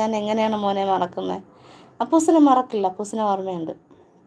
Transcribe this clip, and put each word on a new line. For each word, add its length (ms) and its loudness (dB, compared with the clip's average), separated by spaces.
ഞാൻ 180 0
എങ്ങനെയാണ് 460 0
മോനെ 260 0
മറക്കുന്നത്? 500 -2
അപ്പൂസിനെ 440 4
മറക്കില്ല, 440 2
അപ്പൂസിനെ 380 -6
ഓർമ്മയുണ്ട്. 420 -4